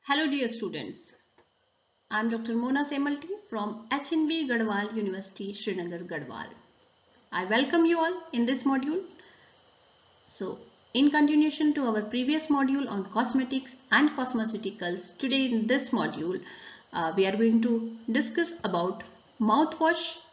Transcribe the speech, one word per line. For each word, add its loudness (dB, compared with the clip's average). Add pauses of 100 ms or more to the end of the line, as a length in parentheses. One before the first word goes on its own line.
Hello 2
dear 0
students, -8 (960)
I -2
am 0
Doctor -2
Mona 2
Semalti -2 (200)
from -6
H -4
N 2
B -2
Garhwal 0
University, -6
Srinagar, -6
Garhwal. -10 (840)
I -2
welcome 2
you 4
all 0 (100)
in 2
this 0
module. 0 (1200)
So, -8 (380)
in 6
continuation 4
to 0
our 2
previous 0
module 2
on -6
cosmetics 0 (160)
and 6
cosmeceuticals, -4
today 0
in 0
this 0
module, -2 (520)
uh, -2
we 4
are 0
going 6
to 0 (160)
discuss 0 (100)
about -2 (360)
mouthwash 2 (160)